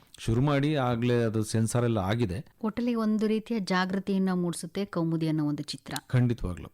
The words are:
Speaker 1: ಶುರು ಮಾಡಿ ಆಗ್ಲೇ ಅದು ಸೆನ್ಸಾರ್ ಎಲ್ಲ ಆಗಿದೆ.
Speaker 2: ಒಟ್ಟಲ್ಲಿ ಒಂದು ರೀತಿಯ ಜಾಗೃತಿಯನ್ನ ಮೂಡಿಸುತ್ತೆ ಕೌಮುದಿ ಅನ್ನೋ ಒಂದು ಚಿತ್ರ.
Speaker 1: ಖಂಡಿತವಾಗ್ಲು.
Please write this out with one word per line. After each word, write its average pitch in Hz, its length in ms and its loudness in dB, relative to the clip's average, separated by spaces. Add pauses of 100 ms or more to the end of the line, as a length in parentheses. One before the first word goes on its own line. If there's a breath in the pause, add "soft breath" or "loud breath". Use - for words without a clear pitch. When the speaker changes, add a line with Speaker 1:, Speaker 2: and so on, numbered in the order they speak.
(200 soft breath)
Speaker 1:
ಶುರು 113 220 0
ಮಾಡಿ 143 340 2
ಆಗ್ಲೇ 123 480 2
ಅದು 110 200 0
ಸೆನ್ಸಾರ್ 113 420 0
ಎಲ್ಲ 117 120 2
ಆಗಿದೆ. 104 480 0 (160)
Speaker 2:
ಒಟ್ಟಲ್ಲಿ 233 340 -2
ಒಂದು 214 320 0
ರೀತಿಯ 220 320 -2
ಜಾಗೃತಿಯನ್ನ 190 760 0
ಮೂಡಿಸುತ್ತೆ 175 520 -4
ಕೌಮುದಿ 165 420 -2
ಅನ್ನೋ 156 200 0
ಒಂದು 147 160 -2
ಚಿತ್ರ. - 300 -12 (140)
Speaker 1:
ಖಂಡಿತವಾಗ್ಲು. 113 680 0